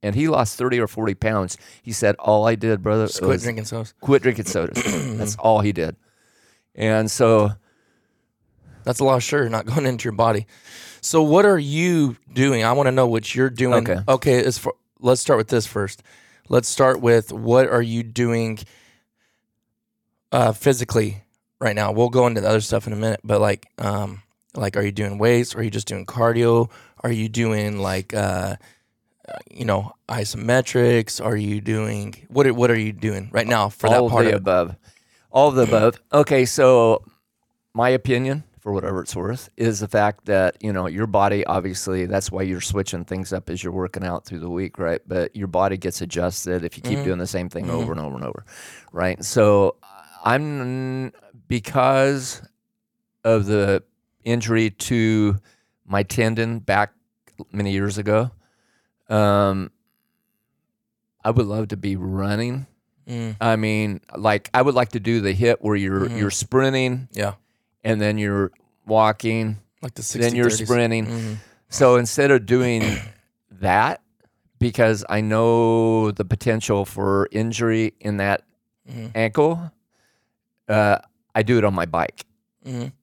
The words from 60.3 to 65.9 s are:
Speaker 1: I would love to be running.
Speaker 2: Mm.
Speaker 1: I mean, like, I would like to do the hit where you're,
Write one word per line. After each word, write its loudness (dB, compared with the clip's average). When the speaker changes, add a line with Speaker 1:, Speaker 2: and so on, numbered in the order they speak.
Speaker 1:
I 0
would 2
love -4
to -8
be -4
running. -4
Speaker 2:
Mm. -8
Speaker 1:
I 2
mean, -2
like, -2
I 4
would 2
like 0
to -6
do 0
the 0
hit 2
where 0
you're, 0